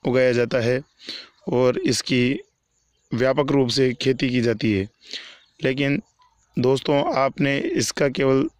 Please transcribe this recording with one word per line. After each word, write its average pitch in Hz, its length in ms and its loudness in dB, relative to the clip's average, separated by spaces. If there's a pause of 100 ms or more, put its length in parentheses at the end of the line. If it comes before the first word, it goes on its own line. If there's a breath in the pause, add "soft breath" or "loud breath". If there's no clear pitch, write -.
उगाया 127 280 4
जाता 120 260 0
है 123 220 0 (720 loud breath)
और 127 260 4
इसकी 131 420 0 (920)
व्यापक 135 400 0
रूप 139 160 2
से 131 260 0
खेती 135 360 -2
की 123 100 0
जाती 113 320 0
है। 98 140 0 (800 loud breath)
लेकिन 139 360 0 (560)
दोस्तों, 135 420 2 (160)
आपने 139 440 0
इसका 175 500 -2
केवल 135 340 2 (180)